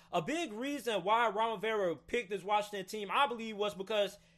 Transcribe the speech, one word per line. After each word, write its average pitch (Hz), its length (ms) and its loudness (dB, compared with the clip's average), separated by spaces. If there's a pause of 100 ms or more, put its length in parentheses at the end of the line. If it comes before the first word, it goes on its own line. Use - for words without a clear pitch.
(120)
a 175 100 0
big 285 320 -2
reason 233 500 -2
why 226 260 4
Ron 220 260 0
Rivera 196 400 0
picked 233 360 -4
this 190 120 -4
Washington 202 420 0
team, 208 260 -8
I 262 160 4
believe, 226 300 -6
was 202 180 -2
because 196 420 0 (200)